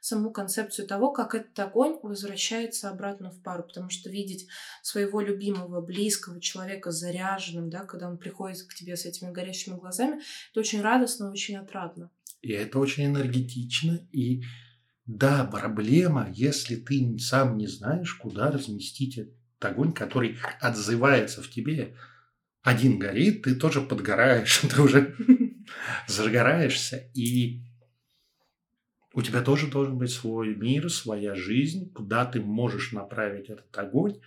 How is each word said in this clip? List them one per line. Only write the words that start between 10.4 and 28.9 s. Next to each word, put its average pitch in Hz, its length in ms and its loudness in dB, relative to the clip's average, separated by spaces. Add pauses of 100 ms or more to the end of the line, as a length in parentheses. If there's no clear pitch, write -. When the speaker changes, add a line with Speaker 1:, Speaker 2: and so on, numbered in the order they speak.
Speaker 1:
это 220 80 0
очень 214 200 0
радостно, 214 520 2
очень 202 240 -6
отрадно. 180 540 -12 (300)
Speaker 2:
И 113 120 -6
это 107 260 -2
очень 139 280 2
энергетично. 131 1080 0
И 127 320 0 (600)
да, 135 380 2
проблема, 107 880 2
если 120 440 -2
ты 135 260 0
н-, 117 160 0
сам 123 400 2
не 107 80 -2
знаешь, 151 480 -4
куда 107 380 -2
разместить 123 680 -6
этот - 160 -12 (240)
огонь, 117 340 0
который 117 460 -2 (220)
отзывается 117 800 4
в - 80 -14
тебе. 131 460 -4 (640)
Один 120 380 6
горит, 104 420 4
ты 131 140 2
тоже 143 240 2
подгораешь, 107 800 4
<laughs> 135 140 2
ты 139 80 6
уже 139 360 8 (440)
<laughs> - 460 -10
загораешься. 120 1080 2
И 120 480 0 (1500)